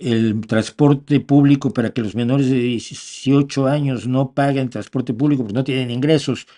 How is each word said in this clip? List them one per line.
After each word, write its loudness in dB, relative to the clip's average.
el 0
transporte 2
público 4
para -2
que -4
los -6
menores 0
de 2
dieciocho -2
años -2
no 0
paguen 0
transporte -6
público 0
porque -6
no 0
tienen -4
ingresos 0